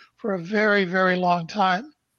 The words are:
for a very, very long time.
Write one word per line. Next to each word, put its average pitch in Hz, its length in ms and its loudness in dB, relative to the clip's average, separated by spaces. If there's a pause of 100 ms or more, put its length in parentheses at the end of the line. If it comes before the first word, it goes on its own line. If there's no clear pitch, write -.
(160)
for 214 180 -6
a 190 60 -4
very, 202 460 2
very 185 320 2
long 175 280 0
time. 196 460 -2 (280)